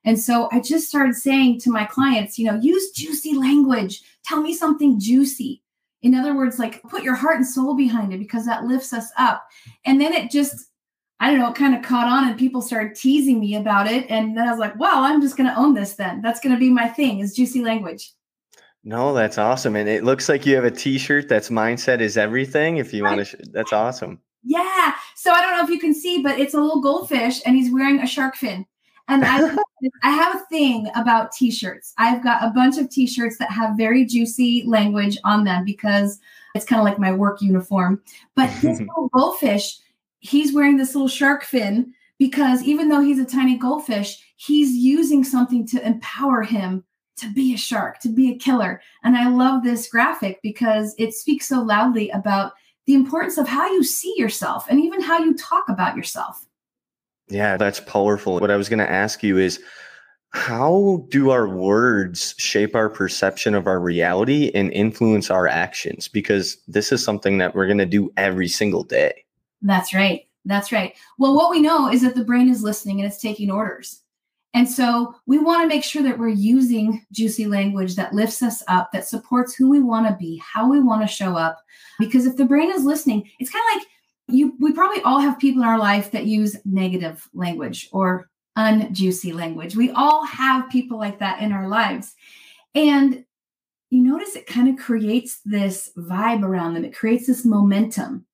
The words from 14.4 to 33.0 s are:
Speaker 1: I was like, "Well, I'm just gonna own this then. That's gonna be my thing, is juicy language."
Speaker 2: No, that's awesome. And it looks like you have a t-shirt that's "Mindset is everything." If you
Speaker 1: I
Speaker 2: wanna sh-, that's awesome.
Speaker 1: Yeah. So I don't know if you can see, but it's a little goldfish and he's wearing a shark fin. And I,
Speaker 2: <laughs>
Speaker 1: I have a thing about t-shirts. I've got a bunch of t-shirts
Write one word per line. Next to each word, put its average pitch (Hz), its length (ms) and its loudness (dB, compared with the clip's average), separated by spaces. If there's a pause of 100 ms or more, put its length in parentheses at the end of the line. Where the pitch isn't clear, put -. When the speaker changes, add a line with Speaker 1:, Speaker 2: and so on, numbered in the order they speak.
Speaker 1:
I - 20 0
was 226 80 -4
like, 208 220 -6
"Well, 302 240 0
I'm 302 160 2
just 277 160 -2
gonna 254 180 0
own 277 200 4
this 202 180 -4
then. 185 300 -8
That's 233 180 -4
gonna 254 160 0
be 254 140 2
my 240 180 2
thing, 233 320 -2
is 202 160 -8
juicy 247 240 0
language." 220 540 -6 (720)
Speaker 2:
No, 120 280 -2
that's 110 240 0
awesome. 117 400 0
And 104 100 -2
it 107 160 0
looks 135 280 0
like 143 160 0
you 139 100 4
have 123 80 2
a 120 60 4
t-shirt 139 580 -2
that's 107 220 0
"Mindset 120 500 0
is 107 160 -2
everything." 135 600 0
If 117 160 -6
you 101 100 -4
Speaker 1:
I - 60 0
Speaker 2:
wanna 101 160 -4
sh-, - 80 -18 (180)
that's 107 220 -4
awesome. 110 440 -4 (240)
Speaker 1:
Yeah. 359 520 0 (200)
So - 160 -2
I 349 120 6
don't 359 120 0
know 339 80 0
if 294 60 -2
you 330 100 -2
can 311 140 0
see, 349 300 -2
but 269 160 -2
it's 285 160 -2
a 294 60 0
little 294 200 0
goldfish 277 640 -2
and 254 100 4
he's 254 160 2
wearing 269 300 2
a 254 60 -4
shark 262 280 -4
fin. 190 300 -8 (440)
And 269 140 4
I, 277 320 2 (260)
Speaker 2:
<laughs> 254 220 -6
Speaker 1:
I 262 80 2
have 330 260 0
a 370 100 -10
thing 254 500 0
about 226 360 0
t-shirts. - 680 -4
I've 240 260 2
got 233 180 2
a 226 60 0
bunch 254 300 4
of 269 100 -2
t-shirts 240 480 -2